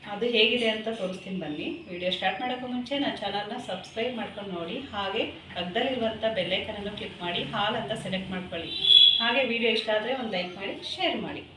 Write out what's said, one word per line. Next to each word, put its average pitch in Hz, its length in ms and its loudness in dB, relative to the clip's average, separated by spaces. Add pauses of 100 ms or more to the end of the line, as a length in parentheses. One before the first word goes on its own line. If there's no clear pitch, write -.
(120)
ಅದು 202 140 -2
ಹೇಗಿದೆ 233 440 4
ಅಂತ 214 180 -2 (120)
ತೋರಿಸ್ತೀನಿ 185 400 -6
ಬನ್ನಿ. 156 520 -6
ವಿಡಿಯೋ 180 200 -2
ಸ್ಟಾರ್ಟ್ 202 300 0
ಮಾಡೋಕ್ಕೂ 254 260 -4
ಮುಂಚೆ 247 320 -2
ನನ್ನ - 160 0
ಚಾನಲ್ನ 208 420 -4
ಸಬ್ಸ್ಕ್ರೈಬ್ 226 600 -4
ಮಾಡ್ಕೊಂಡು 202 420 -8
ನೋಡಿ, 180 200 -4
ಹಾಗೆ 214 460 -2 (300)
ಪಕ್ಕದಲ್ಲಿರುವಂಥ 220 680 0 (120)
ಬೆಲ್ 180 180 0
ಐಕಾನ್ 208 240 -2
ಅನ್ನು 202 140 -6
ಕ್ಲಿಕ್ 214 300 -10
ಮಾಡಿ 175 220 -2
ಹಾಲ್ 214 320 0
ಅಂತ 214 160 -2
ಸೆಲೆಕ್ಟ್ 190 400 -4
ಮಾಡ್ಕೊಳ್ಳಿ. 180 400 -6 (500)
ಹಾಗೆ 247 220 4
ವಿಡಿಯೋ 233 280 4
ಇಷ್ಟ 220 180 0
ಆದ್ರೆ 214 240 2
ಒಂದು 233 180 -2
ಲೈಕ್ 180 280 -2
ಮಾಡಿ, - 360 -6
ಶೇರ್ 320 320 0
ಮಾಡಿ. - 160 -8 (140)